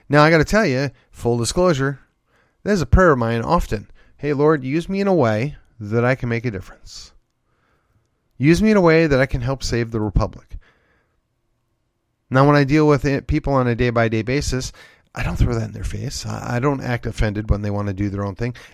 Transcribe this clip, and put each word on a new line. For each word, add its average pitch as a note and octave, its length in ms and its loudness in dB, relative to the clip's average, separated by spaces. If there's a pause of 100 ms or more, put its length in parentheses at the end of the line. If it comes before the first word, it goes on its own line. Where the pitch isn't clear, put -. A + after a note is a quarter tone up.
Now, D3 140 6
I D#3 60 6
gotta D#3+ 160 4
tell G#3+ 200 2
you, C3+ 260 -2 (200)
full A#2+ 260 -2
disclosure, C#3 600 0 (640)
there's F#3+ 180 0
a C#3 40 -2
prayer F#3 260 6
of C3+ 60 4
mine A#2 240 0
often. A#2+ 480 -2 (280)
"Hey, D3 160 -4
Lord, D3 300 2
use D#3+ 260 -4
me G3 120 -4
in G3+ 60 0
a F#3+ 60 2
way C3 440 0 (220)
that A2+ 260 -2
I B2+ 100 0
can B2 140 -8
make A#2 160 -4
a B2 60 -4
difference. - 600 -16 (1300)
Use E3 240 4
me A3 100 4
in G#3+ 60 4
a F#3+ 40 4
way E3 260 6
that C#3 120 2
I C3+ 60 4
can C3+ 160 -4
help C3+ 220 -6
save A#2 280 -4
the A2 100 -4
republic." - 560 -2 (1700)
Now, C3 160 4
when D3 100 6
I C#3+ 80 4
deal D3+ 240 2
with D3 180 2
it, C#3 220 -2
people D3 260 -2
on B2+ 140 2
a A#2+ 80 0
day-by-day A2+ 460 0
basis, B2+ 520 -4 (420)
I A#2 80 -8
don't D#3+ 140 -4
throw - 160 2
that A2+ 100 -2
in G#2+ 80 -10
their G#2 120 -12
face. G#2+ 420 -8
I, G#2+ 320 -6
I - 20 0
don't C#3 220 -2
act A#2+ 240 -6
offended G#2+ 440 -4
when G2+ 120 0
they G#2 100 -4
wanna G2+ 220 -4
do G2+ 160 -4
their G2 160 -6
own G2 100 -8
thing. A#2+ 180 -6 (200)